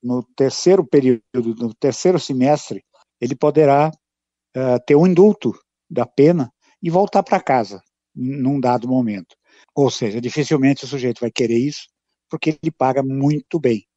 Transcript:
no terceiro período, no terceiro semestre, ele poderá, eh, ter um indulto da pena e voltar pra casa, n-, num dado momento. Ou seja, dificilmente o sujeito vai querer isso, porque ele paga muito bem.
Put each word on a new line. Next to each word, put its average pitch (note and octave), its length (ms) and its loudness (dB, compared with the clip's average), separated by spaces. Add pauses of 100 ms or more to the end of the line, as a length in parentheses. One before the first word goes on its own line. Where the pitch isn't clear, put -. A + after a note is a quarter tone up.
no B2 200 -4 (140)
terceiro E3+ 480 2
período, B2+ 380 2 (120)
no A#2 400 -4
terceiro E3 440 0
semestre, C3+ 680 -2 (360)
ele B2 140 -4
poderá, D3 560 2 (640)
eh, B2+ 260 0
ter - 160 2
um D#3+ 100 6
indulto F#3 500 4 (340)
da A#2+ 160 -4
pena D3 460 2 (300)
e E3+ 80 -4
voltar G3 320 0
pra F#3+ 180 -2
casa, A2 420 -2 (320)
n-, C3+ 220 -8
num C#3 240 -2
dado B2 280 -2
momento. A2+ 480 -4 (380)
Ou C#3 160 2
seja, A2+ 300 -6
dificilmente C3+ 640 0
o B2+ 40 -14
sujeito B2+ 320 -6
vai A#2 100 -4
querer A#2 280 0
isso, C#3+ 300 -6 (420)
porque D#3 200 -4 (120)
ele D#3+ 80 -4
paga C3 320 -2
muito C#3 560 -2
bem. A#2+ 260 -2 (120)